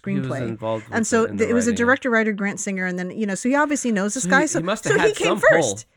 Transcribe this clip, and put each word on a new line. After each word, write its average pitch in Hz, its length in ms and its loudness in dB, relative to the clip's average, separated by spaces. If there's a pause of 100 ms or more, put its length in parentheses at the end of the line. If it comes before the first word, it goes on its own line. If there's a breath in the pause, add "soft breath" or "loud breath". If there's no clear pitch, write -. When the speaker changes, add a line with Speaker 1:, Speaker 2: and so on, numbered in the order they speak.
Speaker 1:
He - 140 -2
was 135 100 -4
Speaker 2:
screenplay. 127 180 -4
Speaker 1:
involved 110 440 -6
Speaker 2:
And 233 100 -2
Speaker 1:
with 220 60 0
Speaker 2:
so 226 160 2
Speaker 1:
the, 226 80 0
in 104 60 -8
the 214 80 2
Speaker 2:
th-, - 60 -2
it 233 40 2
was 233 120 2
a 240 40 2
Speaker 1:
writing, 226 80 0
yeah. 233 80 0
Speaker 2:
director, 269 240 0
writer, 220 240 2
Grant 196 260 -4
Singer, 190 240 -4
and 180 140 -4
then, 180 140 -6
you 220 120 -4
know, 202 100 -2
so 214 140 -4
he 254 60 4
obviously 285 380 0
knows 202 200 0
this 262 120 -6
Speaker 1:
So 175 60 -2
Speaker 2:
guy. 269 120 6
Speaker 1:
he, 320 40 2
Speaker 2:
So, - 120 -2
Speaker 1:
he 165 60 -2
must 196 200 -4
have - 100 2
Speaker 2:
so - 40 4
Speaker 1:
had - 100 4
Speaker 2:
he 427 60 0
came - 140 -2
Speaker 1:
some - 120 0
pull. 508 220 6
Speaker 2:
first. 107 240 -2 (100)